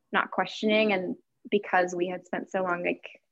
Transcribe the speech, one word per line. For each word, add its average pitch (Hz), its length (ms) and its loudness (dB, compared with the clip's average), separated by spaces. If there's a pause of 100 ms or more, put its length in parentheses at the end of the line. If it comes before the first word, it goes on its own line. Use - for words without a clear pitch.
(120)
not - 180 2
questioning. 214 600 2
And 185 240 -2 (340)
because 185 440 2
we 175 140 -2
had 180 180 -8
spent 175 240 -6
so 190 120 -2
long, 175 220 -2
like, - 360 -6 (120)